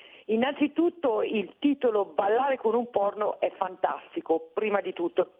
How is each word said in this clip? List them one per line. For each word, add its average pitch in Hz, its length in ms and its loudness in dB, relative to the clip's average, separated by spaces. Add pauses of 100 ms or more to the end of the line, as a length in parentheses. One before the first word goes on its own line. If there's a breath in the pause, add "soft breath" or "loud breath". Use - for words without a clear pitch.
(260 loud breath)
Innanzitutto 277 960 0
il 196 360 -4
titolo 254 460 2
Ballare 214 540 0
con 220 160 0
un 233 160 -2
porno 202 500 -2
è 180 160 0
fantastico, 160 960 -4
prima 208 300 0
di 185 100 -6
tutto. 175 480 -2